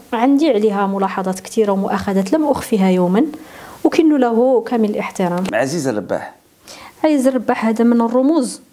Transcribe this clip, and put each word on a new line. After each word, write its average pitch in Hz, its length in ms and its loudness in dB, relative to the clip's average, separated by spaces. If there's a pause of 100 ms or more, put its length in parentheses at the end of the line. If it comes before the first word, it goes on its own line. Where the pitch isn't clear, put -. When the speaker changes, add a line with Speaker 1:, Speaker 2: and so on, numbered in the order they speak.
(140)
Speaker 1:
عندي 277 360 2
عليها 202 380 0
ملاحظات 190 520 -4
كثيرة 214 320 -2
ومؤاخذات 190 640 -2
لم 311 140 2
أخفيها 190 420 0
يومًا، 185 360 2 (600)
أكن 311 320 2
له 240 440 2
كامل 226 280 -2
الاحترام. 185 540 -4 (100)
Speaker 2:
عزيز 135 340 -2
الرباح. 101 460 -4 (680)
Speaker 1:
عزيز 285 240 2
الرباح 247 380 -2
هذا 226 180 2
من 240 180 4
الرموز 254 600 0 (120)